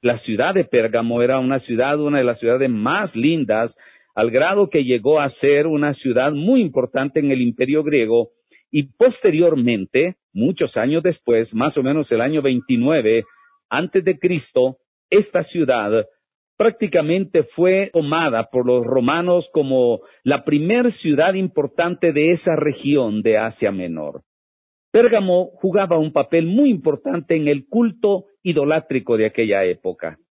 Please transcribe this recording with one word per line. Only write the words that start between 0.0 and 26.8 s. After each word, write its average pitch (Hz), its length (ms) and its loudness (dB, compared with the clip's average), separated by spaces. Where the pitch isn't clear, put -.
La 120 160 0
ciudad 120 360 -4
de 185 100 0
Pérgamo 117 580 0
era 131 180 0
una 131 200 -2
ciudad, 127 400 -2
una 147 200 0
de 131 40 2
las 117 160 -2
ciudades 127 300 0
más 127 480 -4
lindas, 117 600 -2
al 113 160 0
grado 180 380 0
que 143 160 0
llegó 123 340 2
a 143 80 -2
ser 143 400 0
una 147 260 -2
ciudad 131 380 0
muy 190 300 2
importante 139 580 -2
en 143 120 0
el 127 100 0
Imperio 131 420 0
griego, 117 480 0
y 143 220 -4
posteriormente, 156 1200 2
muchos 127 460 -2
años 143 260 0
después, 117 500 0
más 135 240 -2
o 135 60 0
menos 143 300 -2
el 113 80 0
año 147 200 -2
veintinueve 123 840 0
antes 165 360 -2
de 180 120 0
Cristo, 131 600 -2
esta 190 340 2
ciudad 120 640 -2
prácticamente 180 880 0
fue 185 480 0
tomada 147 580 -2
por 123 160 -2
los 123 200 0
romanos 160 680 0
como 131 500 0
la 139 220 -2
primer 196 460 0
ciudad 160 420 0
importante 170 800 -2
de 151 180 2
esa 156 240 0
región 135 680 -2
de 107 160 2
Asia 107 340 -2
Menor. 82 520 -8
Pérgamo 196 600 2
jugaba 185 460 0
un 156 120 -2
papel 165 360 0
muy 254 220 2
importante 160 680 -2